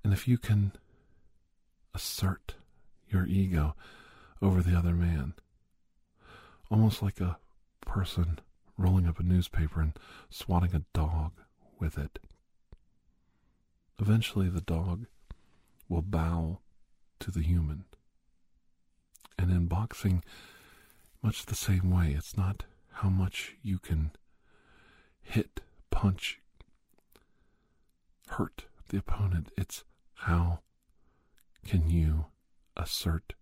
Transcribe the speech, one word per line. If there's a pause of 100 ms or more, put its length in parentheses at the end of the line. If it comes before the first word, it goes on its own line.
And
if
you
can (1200)
assert (540)
your
ego (640)
over
the
other
man, (1400)
almost
like
a (460)
person (400)
rolling
up
a
newspaper
and (380)
swatting
a (120)
dog (460)
with
it, (1800)
eventually
the
dog (800)
will
bow (640)
to
the
human. (1500)
And
in
boxing, (1000)
much
the
same
way,
it's
not (300)
how
much
you
can (1120)
hit, (300)
punch, (1900)
hurt (240)
the
opponent.
It's (300)
how (1040)
can
you (500)
assert